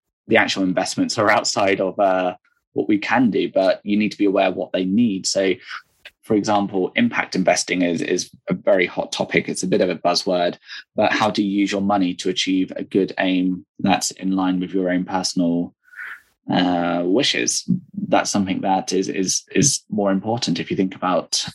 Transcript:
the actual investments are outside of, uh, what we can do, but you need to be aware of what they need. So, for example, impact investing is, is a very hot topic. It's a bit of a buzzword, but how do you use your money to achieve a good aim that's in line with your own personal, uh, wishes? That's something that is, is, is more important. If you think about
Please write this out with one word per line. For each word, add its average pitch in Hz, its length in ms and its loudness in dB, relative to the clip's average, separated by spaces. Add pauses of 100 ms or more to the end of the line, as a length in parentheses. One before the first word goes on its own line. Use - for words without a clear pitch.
(260)
the 110 120 4
actual 98 240 0
investments 92 560 -2
are 107 120 2
outside 101 520 0
of, 92 180 -2
uh, 92 340 2 (380)
what - 160 -2
we 107 80 4
can 117 340 2
do, 87 220 0
but 95 320 2
you 101 100 -2
need 107 160 2
to - 60 -8
be 101 80 0
aware 98 240 2
of 90 80 -4
what - 160 -6
they 92 140 0
need. 98 400 2
So, 95 260 0 (680)
for - 120 0
example, 98 640 0
impact - 400 0
investing 90 460 0
is, 87 180 0
is - 300 -2 (180)
a 92 60 -2
very 92 320 2
hot - 260 -8
topic. - 380 -2
It's - 120 -6
a 92 60 -2
bit 98 140 2
of 90 80 2
a 82 60 -4
buzzword, 87 600 0 (400)
but 107 160 2
how 107 180 2
do 107 120 0
you 101 180 0
use 98 100 2
your 98 120 -2
money 98 320 2
to 92 160 -2
achieve 92 440 0
a - 80 -6
good 95 360 0
aim 92 480 0 (140)
that's - 320 0
in 95 200 -4
line 92 280 0
with 90 120 -6
your 92 160 0
own 90 160 0
personal, 87 720 -2 (760)
uh, 87 540 0
wishes? 98 640 0 (400)
That's - 220 0
something 92 320 -2
that 95 320 0
is, 92 160 0
is, 92 340 -2 (100)
is 135 360 2
more 101 200 0
important. 98 480 -2
If - 120 -8
you 90 80 -4
think 95 160 -2
about - 500 -2 (100)